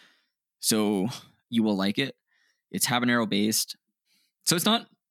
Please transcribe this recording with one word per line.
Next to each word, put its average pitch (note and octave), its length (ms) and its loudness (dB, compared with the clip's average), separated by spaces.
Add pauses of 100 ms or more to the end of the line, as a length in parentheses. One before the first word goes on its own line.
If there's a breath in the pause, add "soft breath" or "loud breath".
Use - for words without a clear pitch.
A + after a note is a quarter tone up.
(600 loud breath)
So G#2+ 480 0 (400 loud breath)
you A2+ 140 0
will G#2+ 140 2
like G2 220 -2
it. C3+ 180 -4 (540)
It's - 160 -4
habanero A#2+ 400 2
based. G#2+ 500 -2 (680)
So E3 120 0
it's E3+ 100 0
not, A3+ 200 0 (240)